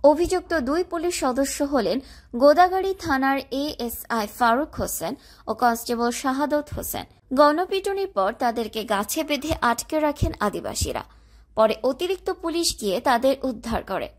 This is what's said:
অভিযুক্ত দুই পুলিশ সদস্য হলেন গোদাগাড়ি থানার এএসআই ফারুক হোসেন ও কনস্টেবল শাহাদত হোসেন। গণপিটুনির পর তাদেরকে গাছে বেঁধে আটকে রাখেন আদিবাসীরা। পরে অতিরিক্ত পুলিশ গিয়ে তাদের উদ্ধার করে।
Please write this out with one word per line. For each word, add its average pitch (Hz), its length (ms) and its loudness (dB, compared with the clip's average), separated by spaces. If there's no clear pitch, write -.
অভিযুক্ত 349 560 4
দুই 294 240 -2
পুলিশ 339 360 -4
সদস্য 269 440 0
হলেন 254 360 0
গোদাগাড়ি 359 580 6
থানার 277 440 0
এএসআই 240 760 -4
ফারুক 247 480 0
হোসেন 185 420 -6
ও 220 80 -4
কনস্টেবল 233 560 0
শাহাদত 277 560 -2
হোসেন। - 280 -8
গণপিটুনির 370 760 2
পর 202 240 0
তাদেরকে 220 520 -4
গাছে 214 400 -2
বেঁধে 294 360 -2
আটকে 240 400 0
রাখেন 294 400 0
আদিবাসীরা। 175 640 -4
পরে 220 280 4
অতিরিক্ত 349 480 -2
পুলিশ 339 500 -4
গিয়ে 202 200 -2
তাদের 262 420 2
উদ্ধার 226 400 -4
করে। 170 260 -6